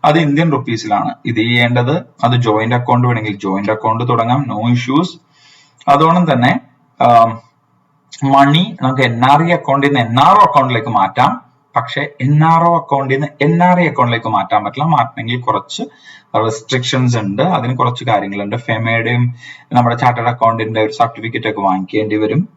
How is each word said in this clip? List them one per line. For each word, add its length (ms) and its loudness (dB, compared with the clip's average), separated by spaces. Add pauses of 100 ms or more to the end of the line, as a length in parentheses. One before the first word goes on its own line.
അത് 140 4
ഇന്ത്യൻ 320 2
റുപ്പീസിലാണ് 600 -4 (120)
ഇത് 100 -4
ചെയ്യേണ്ടത്. 640 0 (260)
അത് 120 2
ജോയിന്റ് 400 0
അക്കൗണ്ട് 320 0
വേണമെങ്കിൽ 300 -2
ജോയിന്റ് 340 -4
അക്കൗണ്ട് 360 -2
തുടങ്ങാം, 360 0
no 220 -6
issues. 420 0 (800)
അതോടൊപ്പം 440 4
തന്നെ, 300 0 (400)
ആം, 400 4 (840)
മണി 580 2
നമുക്ക് 200 -2
എൻ 240 0
ആർ 180 4
ഇ 80 0
അക്കൗണ്ടിൽ 360 0
നിന്ന് 140 2
എൻ 180 0
ആർ 180 6
ഒ 40 6
അക്കൗണ്ടിലേക്ക് 480 2
മാറ്റാം. 600 0 (240)
പക്ഷെ 260 -4 (200)
എൻ 220 2
ആർ 200 4
ഒ 120 4
അക്കൗണ്ടിൽ 400 -2
നിന്ന് 120 -2 (140)
എൻ 220 2
ആർ 160 4
ഇ 80 2
അക്കൗണ്ടിലേക്ക് 400 0
മാറ്റാൻ 360 -2
പറ്റില്ല. 220 -4
മാറ്റണമെങ്കിൽ 540 -2
കുറച്ച് 440 -6 (600)
റെസ്ട്രിക്ഷൻസ് 720 -2
ഉണ്ട്, 240 -4
അതിന് 360 -2
കുറച്ച് 260 -2
കാര്യങ്ങളുണ്ട്. 520 -4
ഫെമയുടെയും 800 -2 (380)
നമ്മുടെ 220 2
ചാർട്ടേഡ് 320 0
അക്കൗണ്ടിന്റെ 540 0
ഒരു 100 0
സർട്ടിഫിക്കറ്റ് 580 -4
ഒക്കെ 120 -6
വാങ്ങിക്കേണ്ടി 540 -2
വരും. 420 -2